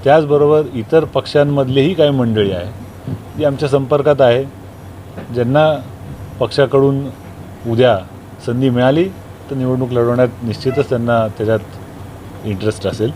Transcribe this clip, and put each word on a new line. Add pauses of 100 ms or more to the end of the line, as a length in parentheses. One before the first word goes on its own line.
त्याचबरोबर (120)
इतर
पक्षांमधलेही
काही
मंडळी
आहे (720)
जी
आमच्या
संपर्कात
आहे, (920)
ज्यांना (680)
पक्षाकडून (640)
उद्या (480)
संधी
मिळाली (420)
तर
निवडणूक
लढवण्यात (140)
निश्चितच
त्यांना
त्याच्यात (880)
इंटरेस्ट
असेल.